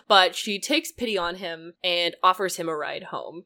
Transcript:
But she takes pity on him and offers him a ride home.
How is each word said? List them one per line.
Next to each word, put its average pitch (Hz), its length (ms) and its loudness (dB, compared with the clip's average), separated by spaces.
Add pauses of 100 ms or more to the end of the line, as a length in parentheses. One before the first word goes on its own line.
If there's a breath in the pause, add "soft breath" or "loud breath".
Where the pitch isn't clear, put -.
But 185 260 6
she 202 240 -4
takes 302 320 -2
pity 226 260 -4
on 175 200 -2
him 170 380 -10 (100)
and 175 360 0
offers 185 360 2
him 165 120 -4
a 160 80 -2
ride 151 280 -6
home. - 420 -10